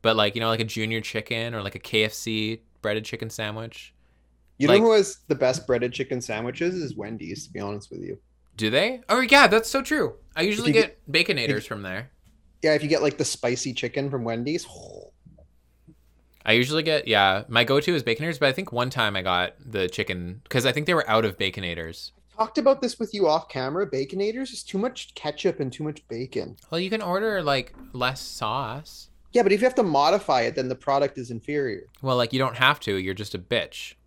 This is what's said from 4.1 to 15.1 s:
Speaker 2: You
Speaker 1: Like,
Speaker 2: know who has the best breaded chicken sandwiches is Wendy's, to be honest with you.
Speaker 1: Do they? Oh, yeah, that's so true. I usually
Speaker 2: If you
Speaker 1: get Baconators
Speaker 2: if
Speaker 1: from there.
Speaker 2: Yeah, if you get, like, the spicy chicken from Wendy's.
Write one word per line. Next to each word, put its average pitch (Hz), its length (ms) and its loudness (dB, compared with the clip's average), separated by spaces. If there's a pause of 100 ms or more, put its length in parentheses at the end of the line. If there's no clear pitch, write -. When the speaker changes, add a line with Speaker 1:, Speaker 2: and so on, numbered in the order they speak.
Speaker 2:
You 143 100 2
Speaker 1:
Like, 202 140 10
Speaker 2:
know 233 60 6
who 226 60 6
has 202 340 4
the 151 80 2
best 127 320 0
breaded 123 260 0
chicken 131 280 -4
sandwiches 123 540 -4
is 139 200 -6
Wendy's, 107 520 -10
to - 60 -20
be 98 60 -8
honest 101 320 -8
with 90 100 -12
you. 92 180 -10 (380)
Speaker 1:
Do 107 120 0
they? 214 400 0
Oh, 233 120 4
yeah, 269 260 8
that's 220 220 4
so 269 120 0
true. 254 340 -2 (200)
I 160 60 -2
usually 202 300 0
Speaker 2:
If 143 40 4
you 220 60 8
Speaker 1:
get - 300 -4
Baconators 143 480 2
Speaker 2:
if - 80 -10
Speaker 1:
from 104 160 -8
there. 98 280 -8 (520)
Speaker 2:
Yeah, 156 100 6
if 147 100 2
you 147 60 -2
get, 156 120 4
like, 143 160 2
the 143 80 0
spicy 123 480 -4
chicken 139 360 -4
from 131 140 -4
Wendy's. 120 420 -4 (1800)